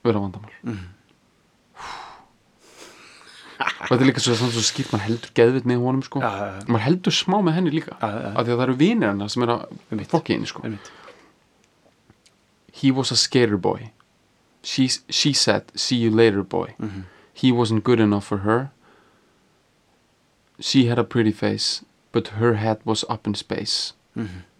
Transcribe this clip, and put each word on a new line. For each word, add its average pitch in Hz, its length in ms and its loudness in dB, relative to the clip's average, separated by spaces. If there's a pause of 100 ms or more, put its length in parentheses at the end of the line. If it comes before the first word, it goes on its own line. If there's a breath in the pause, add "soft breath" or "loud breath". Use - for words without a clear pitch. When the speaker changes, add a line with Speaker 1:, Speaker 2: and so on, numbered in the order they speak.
Speaker 1:
vera 107 160 2
vandamál. 98 320 -10 (120)
Speaker 2:
Mhm. 113 140 -8 (2750 loud breath)
Speaker 1:
Og - 320 -6
þetta 127 140 4
er 131 80 6
líka - 100 -4
svo, 120 160 2
svona 120 160 -2
svo 117 120 -2
skýrt, - 280 -4
maður 104 140 -2
heldur 117 300 -6
geðveitt 123 320 4
með 123 120 2
honum, 131 240 0
sko. 139 160 -6
Speaker 2:
Já, 120 80 -2
já, 98 180 -6 (120)
já. 101 100 -14
Speaker 1:
Maður 113 160 2
heldur 180 320 2
smá 190 240 0
með 165 160 2
henni 175 160 0
líka. - 240 -4
Speaker 2:
Já, 113 100 -4
já, 104 140 -4
já. 101 160 -8
Speaker 1:
Af 117 80 0
því 120 80 0
að 120 60 2
það 127 80 2
eru 127 140 0
vinir 190 280 4
hennar 101 240 -4
sem 120 100 0
eru 117 120 2
að - 220 -12 (140)
Speaker 2:
Einmitt. 104 200 -8
Speaker 1:
fokka 160 180 0
í 113 60 2
henni, - 160 -6
sko. - 120 -16
Speaker 2:
Einmitt. 107 280 -12 (1800 loud breath)
Speaker 1:
"He 135 200 2
was 131 200 -2
a 120 40 -4
skater 113 420 2
boy. 98 340 -4 (720)
She, 131 240 0 (220)
she - 240 0
said, 104 300 2 (120)
'See - 220 -2
you 113 140 2
later, 107 320 6
boy.' 90 360 -4
Speaker 2:
Mhm. 95 260 -10 (280 loud breath)
Speaker 1:
He 127 180 2
wasn't 113 320 2
good 120 160 4
enough 104 260 4
for 101 140 -4
her. 120 300 0 (1900 soft breath)
She 131 260 2
had 120 140 0
a 113 40 2
pretty 110 280 2
face, - 520 -4 (280)
but 117 160 -2 (120)
her 117 160 4
head 107 300 -2
was 110 240 -2
up 110 180 -6
in 104 80 -2
space. - 580 -6 (220)
Speaker 2:
Mhm. 92 280 -10 (160)